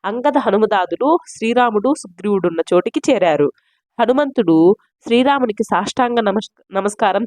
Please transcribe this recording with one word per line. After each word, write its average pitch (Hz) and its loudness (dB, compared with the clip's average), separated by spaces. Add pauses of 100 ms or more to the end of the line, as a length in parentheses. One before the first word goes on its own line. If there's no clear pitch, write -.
అంగద 247 -2
హనుమదాదులు 214 0 (120)
శ్రీరాముడు 233 0
సుగ్రీవుడున్న 180 -4 (120)
చోటికి 180 0 (100)
చేరారు. 156 2 (500)
హనుమంతుడు 220 2 (280)
శ్రీరామునికి 247 0
సాష్టాంగ 240 -2
నమస్-, 202 -4
నమస్కారం 202 -2